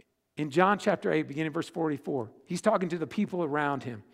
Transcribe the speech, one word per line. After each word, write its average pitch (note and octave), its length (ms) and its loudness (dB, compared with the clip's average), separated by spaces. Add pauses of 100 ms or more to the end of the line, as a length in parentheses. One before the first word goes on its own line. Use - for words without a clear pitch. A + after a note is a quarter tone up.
(380)
In D3+ 120 -4
John F#3 280 4
chapter F#3+ 320 0
eight, D#3 160 2
beginning D3+ 240 -4
verse D#3 180 -4
forty-four, D3 640 -4 (160)
he's F3 140 -4
talking G3 300 2
to F3 60 -2
the D#3 120 -4
people F#3 340 -2
around C#3+ 400 0
him. A#2 320 -10